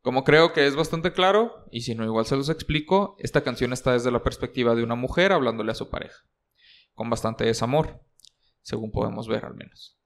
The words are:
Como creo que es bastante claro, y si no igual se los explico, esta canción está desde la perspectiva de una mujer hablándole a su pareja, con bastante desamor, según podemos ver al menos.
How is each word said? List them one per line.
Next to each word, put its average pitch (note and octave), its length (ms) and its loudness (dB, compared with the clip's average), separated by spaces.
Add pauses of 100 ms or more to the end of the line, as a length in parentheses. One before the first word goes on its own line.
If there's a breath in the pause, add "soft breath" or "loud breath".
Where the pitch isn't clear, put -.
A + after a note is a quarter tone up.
Como B2+ 220 -2
creo D#3+ 300 6
que D3 140 2
es C#3 100 0
bastante D#3+ 360 -2
claro, G3+ 580 2
y A#2 100 -8
si A#2 140 -6
no A2+ 100 -4
igual A2+ 220 0
se C#3 100 0
los C#3 140 -2
explico, D#3+ 680 0
esta - 240 0
canción B2 300 -2
está B2+ 220 0
desde B2 160 2
la A#2+ 120 0
perspectiva A#2+ 520 0
de A#2 80 0
una A#2 140 -2
mujer F3 360 2
hablándole A2+ 400 0
a - 20 -2
su - 140 -8
pareja, - 380 -12 (680 soft breath)
con A2 160 -8
bastante A2+ 360 -4
desamor, A#2 580 0 (580)
según A2 320 -8
podemos A2 360 -4
ver A2+ 180 -4
al - 80 -14
menos. - 520 -20